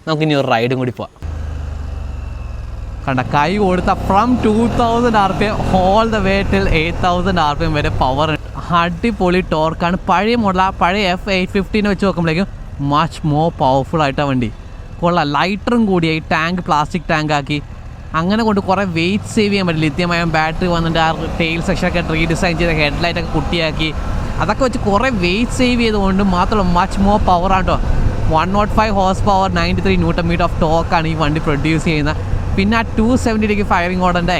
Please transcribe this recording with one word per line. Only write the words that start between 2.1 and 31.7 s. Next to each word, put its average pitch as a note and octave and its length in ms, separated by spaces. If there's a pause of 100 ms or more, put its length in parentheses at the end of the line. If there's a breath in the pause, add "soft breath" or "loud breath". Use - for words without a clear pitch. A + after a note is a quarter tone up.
കണ്ട, C3 140 (160)
കൈ D3 140 (120)
കൊടുത്ത F3+ 280 (180)
from G3+ 200 (160)
ടു G#3+ 100 (260)
തൗസൻഡ് A#3 420
ആർ F#3+ 160
പി G3+ 100
എം G#3 80 (280)
all G#3 200 (120)
the G#3 100
way G3 120 (140)
till G3 140 (160)
eight E3+ 140 (100)
thousand F3+ 400
ആർ D3 120
പി E3 100
എം D#3 100
വരെ D3 120 (120)
പവർ C#3 320
ഉണ്ട്. - 120 (360)
അടിപൊളി F3+ 580 (140)
ടോർക്കാണ്. D#3+ 420 (140)
പഴയ G#3 340
മോഡൽ, F#3 220
ആ - 20 (160)
പഴയ G3 180 (140)
എഫ് F3+ 180
എയ്റ്റ് F#3 220
ഫിഫ്റ്റീനെ G#3 360
വെച്ച് G3 160
നോക്കുമ്പോഴേക്കും E3 380 (460)
much D3+ 240 (160)
more D#3 180 (120)
പവർഫുൾ C3+ 420
ആയിട്ടാണ് C#3+ 260
വണ്ടി. B2 180 (520)
കൊള്ളാം, F3 320
ലൈറ്ററും G3 560
കൂടിയായി, E3 320 (100)
ടാങ്ക് F3 360
പ്ലാസ്റ്റിക് D3+ 420
ടാങ്ക് D3+ 280
ആക്കി, C#3+ 200 (640)
അങ്ങനെ G3 280
കൊണ്ട് G3+ 220
കുറേ F#3+ 140 (120)
വെയിറ്റ് F3+ 380
സേവ് G#3 180
ചെയ്യാൻ G3 160
പറ്റും. D#3+ 160
ലിഥിയം E3 320
അയോൺ E3+ 200
ബാറ്ററി E3 400
വന്നിട്ട് E3 320
ആ - 20 (300)
ടെയിൽ E3 280
സെക്ഷനൊക്കെ F3+ 340 (140)
റീഡിസൈൻ E3 440
ചെയ്ത E3+ 200
ഹെഡ്ലൈറ്റൊക്കെ D#3+ 560
കുട്ടിയാക്കി, D#3 540 (540)
അതൊക്കെ G#3 240
വെച്ച് - 200
കുറേ G#3 220 (160)
വെയിറ്റ് G#3 340
സേവ് B3 240
ചെയ്തുകൊണ്ട് G3+ 400 (120)
മാത്രമല്ല F#3 440
much F#3 160 (100)
more G3+ 140 (100)
power F3+ 280
ആണ് F3 120
ട്ടോ. D3+ 80 (560)
വൺ D#3+ 220
നോട്ട് G#3 240
ഫൈവ് G#3+ 200
ഹോഴ്സ് F#3 300
പവർ, F#3+ 300
നയൻറ്റി F3 280
ത്രീ F#3+ 80 (100)
ന്യൂട്ടൺ E3+ 260
മീറ്റർ E3+ 180
of - 140
torque E3 360
ആണ് D#3+ 140
ഈ - 80
വണ്ടി D#3 280
പ്രൊഡ്യൂസ് D3+ 420